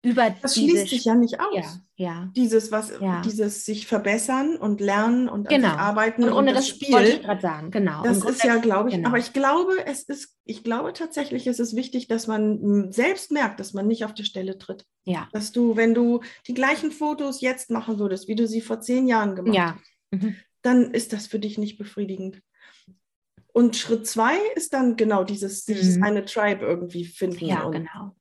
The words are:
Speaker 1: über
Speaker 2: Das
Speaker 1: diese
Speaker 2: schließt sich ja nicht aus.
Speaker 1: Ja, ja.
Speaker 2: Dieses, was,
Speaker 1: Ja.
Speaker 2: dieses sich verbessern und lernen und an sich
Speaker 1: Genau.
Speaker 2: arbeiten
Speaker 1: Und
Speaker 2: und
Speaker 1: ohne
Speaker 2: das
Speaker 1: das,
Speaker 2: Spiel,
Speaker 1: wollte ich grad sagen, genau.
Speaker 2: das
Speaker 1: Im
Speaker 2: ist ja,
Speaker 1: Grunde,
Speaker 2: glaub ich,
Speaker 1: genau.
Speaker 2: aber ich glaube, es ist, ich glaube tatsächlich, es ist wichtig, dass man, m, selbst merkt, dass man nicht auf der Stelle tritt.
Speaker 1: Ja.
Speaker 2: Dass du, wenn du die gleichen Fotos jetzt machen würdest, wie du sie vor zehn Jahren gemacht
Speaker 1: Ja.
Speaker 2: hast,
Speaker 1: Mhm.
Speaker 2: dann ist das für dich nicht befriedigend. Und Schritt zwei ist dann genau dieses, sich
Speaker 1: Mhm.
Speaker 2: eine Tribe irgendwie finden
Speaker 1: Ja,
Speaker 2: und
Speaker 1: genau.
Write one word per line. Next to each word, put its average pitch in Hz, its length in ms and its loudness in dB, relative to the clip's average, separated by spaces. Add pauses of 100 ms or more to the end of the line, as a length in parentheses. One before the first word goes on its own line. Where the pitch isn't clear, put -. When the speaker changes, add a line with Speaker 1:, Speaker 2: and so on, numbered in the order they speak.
Speaker 1:
über 240 240 4 (120)
Speaker 2:
Das 269 140 -2
Speaker 1:
diese 285 220 4
Speaker 2:
schließt - 120 0
sich 254 160 -2
ja 226 100 4
nicht 240 240 2
aus. 415 160 -2
Speaker 1:
Ja, 170 240 -8 (160)
ja. 180 400 -8
Speaker 2:
Dieses, 220 360 2
was, 214 200 -4 (100)
Speaker 1:
Ja. 180 200 0
Speaker 2:
dieses 208 440 -2
sich 214 220 -8
verbessern 233 680 0
und 202 240 -2
lernen 226 460 2
und 208 200 -4
an 294 60 2
sich 269 100 4
Speaker 1:
Genau. 165 140 2
Speaker 2:
arbeiten 214 460 2
Speaker 1:
Und 240 60 4
Speaker 2:
und - 80 2
Speaker 1:
ohne 277 160 4
Speaker 2:
das 269 140 2
Speaker 1:
das, - 80 -8
Speaker 2:
Spiel, 277 160 -2
Speaker 1:
wollte 226 200 8
ich 311 120 0
grad 196 180 -4
sagen, 160 300 -4
genau. 180 320 0
Speaker 2:
das 196 200 2
Speaker 1:
Im 233 60 -2
Speaker 2:
ist 247 140 0
ja, 233 100 4
Speaker 1:
Grunde, 226 140 4
Speaker 2:
glaub 214 200 2
ich, 220 80 -2
Speaker 1:
genau. 175 120 0
Speaker 2:
aber 240 100 2
ich 247 160 -2
glaube, 339 520 2
es 277 180 -8
ist, - 420 -12
ich - 180 -12
glaube 233 300 -4
tatsächlich, 285 540 -6
es 240 120 -2
ist 226 160 -2
wichtig, 254 320 -6
dass 226 200 -2
man, 214 340 0
m, 202 300 2
selbst 311 400 0
merkt, 269 280 -2
dass 190 140 -12
man 196 140 -2
nicht 226 180 0
auf 214 80 -10
der 214 100 -12
Stelle 190 340 -6
tritt. 196 280 -14 (200)
Speaker 1:
Ja. 175 260 -4
Speaker 2:
Dass 214 200 -6
du, 233 240 2
wenn 226 180 4
du 240 280 2 (260)
die 247 60 -6
gleichen 302 380 0
Fotos 294 500 -4
jetzt 254 300 -2
machen 226 280 -4
würdest, 190 280 -4
wie 214 80 -4
du 226 120 2
sie 226 140 -2
vor 226 200 -6
zehn 254 260 0
Jahren 208 280 2
gemacht 190 200 0
Speaker 1:
Ja. 175 220 0 (340)
Speaker 2:
hast, 190 100 -2
Speaker 1:
Mhm. 208 140 -2 (260)
Speaker 2:
dann 247 300 4
ist 233 220 -4
das 208 140 -8
für 214 120 -6
dich 208 180 -6
nicht 208 200 -6
befriedigend. 190 640 -8 (1120)
Und 233 240 4
Schritt 226 280 -2
zwei 233 300 2 (200)
ist 320 180 -6
dann 247 240 2
genau 214 260 2
dieses, 196 420 -6
sich 185 320 2
Speaker 1:
Mhm. 180 60 4
Speaker 2:
eine 202 220 0
Tribe 208 400 0
irgendwie 175 400 -4
finden 170 400 -6
Speaker 1:
Ja, 165 180 -2
Speaker 2:
und 160 100 -4
Speaker 1:
genau. 160 480 -10